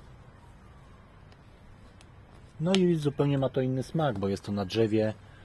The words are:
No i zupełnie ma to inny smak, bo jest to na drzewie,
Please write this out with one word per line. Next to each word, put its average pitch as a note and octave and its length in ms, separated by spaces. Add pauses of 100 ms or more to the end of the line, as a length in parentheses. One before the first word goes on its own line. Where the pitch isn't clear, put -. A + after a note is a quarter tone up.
(2500)
No F3 120
i F3+ 220
zupełnie C#3+ 440
ma C3+ 100
to C3+ 120
inny C3 220
smak, C#3+ 360
bo G2 100
jest G2 140
to G#2 100
na G2+ 120
drzewie, G#2+ 500 (300)